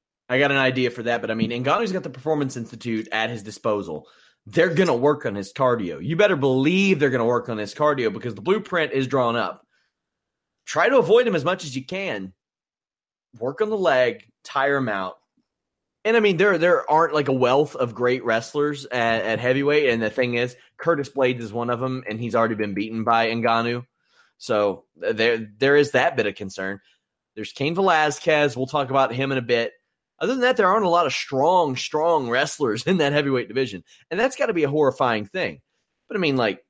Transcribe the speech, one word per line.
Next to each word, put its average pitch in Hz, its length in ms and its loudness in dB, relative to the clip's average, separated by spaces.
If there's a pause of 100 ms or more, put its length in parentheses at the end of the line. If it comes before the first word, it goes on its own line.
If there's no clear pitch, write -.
(280)
I 127 120 0
got 143 100 2
an 139 80 2
idea 127 320 2
for 120 140 -10
that, 117 180 -2
but 110 80 -6
I 113 60 -2
mean, 113 160 -2
Ngannou's 151 400 -2
got 185 100 -4
the 156 80 -12
Performance 135 480 -4
Institute 113 540 -6
at 113 180 -2
his 113 140 -10
disposal. 101 640 -4 (400)
They're 165 280 0
gonna 165 200 4
work 143 300 2
on 113 80 -4
his 98 180 -8
cardio. 101 540 -2
You 151 100 -4
better 190 200 4
believe 147 640 2
they're 143 100 2
gonna 123 160 0
work 120 240 0
on 113 80 -6
his 104 160 -6
cardio 135 400 0
because 117 220 -10
the 98 80 -16
blueprint 180 480 -2
is 135 160 -2
drawn 127 280 2
up. 98 300 -4 (1040)
Try - 200 2
to 262 120 4
avoid 226 260 4
him 220 80 0
as 156 100 0
much 175 200 -2
as 135 120 -10
you 131 80 -8
can. 131 480 -8 (1080)
Work 135 220 -4
on 214 100 -2
the 214 60 -2
leg, 127 460 2 (200)
tire 143 340 0
him 131 100 -2
out. 95 300 -6 (840)
And 226 120 2
I 240 40 6
mean, 202 180 2
there, 190 220 4
there 170 300 2
aren't, 156 260 4
like, 147 120 0
a 139 60 2
wealth 131 420 2
of 120 200 -4
great 123 280 0
wrestlers 135 600 -2
at, 113 380 0
at 110 160 -2
heavyweight. 139 500 2
And 117 100 2
the 110 120 -2
thing 120 240 -2
is, 123 200 -2 (220)
Curtis 156 320 -2
Blades 127 340 -2
is 104 80 -10
one 120 200 -4
of 120 100 -4
'em, 131 260 -6
and 110 120 -6
he's 117 160 -4
already 113 180 2
been 104 220 -4
beaten 110 280 -4
by 113 260 2
Ngannou. 117 540 0 (540)
So 104 480 0 (160)
th-, 107 140 -2
there, 113 320 0 (100)
there 139 180 4
is 143 160 4
that 139 240 0
bit 110 120 0
of 98 80 -6
concern. 98 460 -10 (520)
There's 107 180 -12
Cain 147 220 -4
Velasquez. 156 800 2
We'll 131 120 -4
talk 139 240 -2
about 135 200 2
him 135 200 -4
in 131 80 -2
a - 20 -4
bit. 117 320 0 (440)
Other 185 140 -2
than 262 120 -2
that, 254 120 2
there 196 140 4
aren't 208 160 2
a 180 40 2
lot 170 160 4
of 131 60 -2
strong, 147 640 2
strong 151 540 0
wrestlers 127 540 -2
<laughs> - 40 -6
in 180 120 2
that 143 120 2
heavyweight 139 380 0
division. 107 340 -4 (260)
And 170 80 -6
that's 254 200 -2
gotta 240 160 -2
be 170 100 0
a 139 60 2
horrifying 131 560 0
thing. 104 340 -8 (480)
But 247 80 -10
I 196 60 -2
mean, 139 160 0
like, 110 320 -2